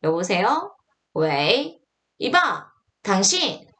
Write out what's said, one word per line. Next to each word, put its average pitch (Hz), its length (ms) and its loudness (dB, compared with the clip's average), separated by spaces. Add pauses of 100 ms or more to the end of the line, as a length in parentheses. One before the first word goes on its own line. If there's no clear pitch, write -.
여보세요? 185 720 -2 (380)
웨이? 160 640 0 (380)
이봐! - 520 0 (320)
당신! 208 640 0 (140)